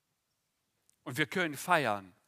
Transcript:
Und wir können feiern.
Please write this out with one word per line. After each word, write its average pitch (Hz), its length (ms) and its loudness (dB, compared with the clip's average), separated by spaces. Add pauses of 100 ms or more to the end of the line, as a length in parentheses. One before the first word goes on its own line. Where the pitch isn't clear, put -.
(1080)
Und 135 120 -6
wir 151 80 0
können 170 280 -2
feiern. 113 600 0 (140)